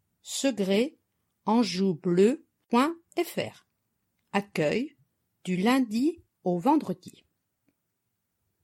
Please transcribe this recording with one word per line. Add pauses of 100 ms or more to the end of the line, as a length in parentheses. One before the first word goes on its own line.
(220)
segret (480)
anjou
bleu (200)
point (180)
F
R. (640)
Accueil (460)
du
lundi (200)
au
vendredi. (1400)